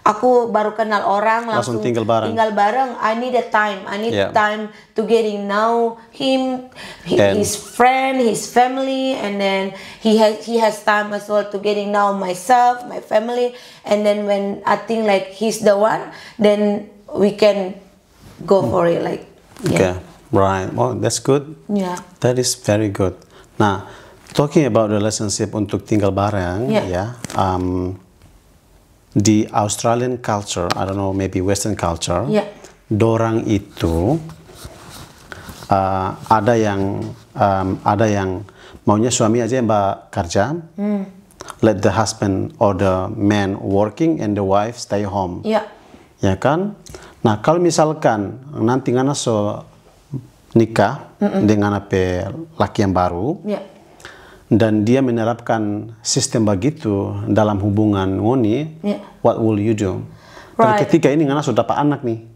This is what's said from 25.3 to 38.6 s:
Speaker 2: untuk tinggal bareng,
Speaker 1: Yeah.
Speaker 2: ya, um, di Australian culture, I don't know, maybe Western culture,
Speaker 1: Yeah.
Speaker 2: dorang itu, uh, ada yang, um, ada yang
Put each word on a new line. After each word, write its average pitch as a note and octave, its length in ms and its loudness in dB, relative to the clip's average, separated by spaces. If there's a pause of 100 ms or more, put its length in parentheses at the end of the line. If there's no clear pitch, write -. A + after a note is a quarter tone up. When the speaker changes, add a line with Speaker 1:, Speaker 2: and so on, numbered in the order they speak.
Speaker 2:
untuk G#2 320 -4
tinggal G#2 240 0
bareng, G2 640 -2
Speaker 1:
Yeah. G#3 160 0
Speaker 2:
ya, F2+ 160 -2 (320)
um, F#2 640 -2 (1120)
di G#2+ 400 4
Australian A#2+ 720 -2
culture, G2+ 480 -4
I G2 160 -4
don't G2 80 -4
know, G2 160 -2
maybe F#2+ 320 -2
Western G2 320 -2
culture, E2+ 560 -2
Speaker 1:
Yeah. G#3 160 0 (400)
Speaker 2:
dorang A2+ 560 2
itu, G2+ 720 0 (1500)
uh, F#2+ 400 0 (200)
ada A2 280 4
yang, G#2 480 -2 (320)
um, G2 320 2 (160)
ada G#2+ 240 2
yang F#2+ 360 -2 (400)